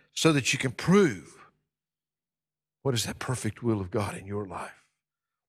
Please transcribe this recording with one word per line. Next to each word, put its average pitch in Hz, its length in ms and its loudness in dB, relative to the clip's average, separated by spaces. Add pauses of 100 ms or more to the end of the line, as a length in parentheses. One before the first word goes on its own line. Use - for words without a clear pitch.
(160)
so 160 180 6
that 139 180 2
you 131 60 0
can 131 140 -2
prove 156 800 2 (1300)
what 135 140 -2
is 107 80 0
that - 160 -8
perfect - 420 -6
will 110 180 0
of 90 120 -8
God 90 260 -4
in 92 80 -14
your 101 220 -8
life. - 400 -14 (600)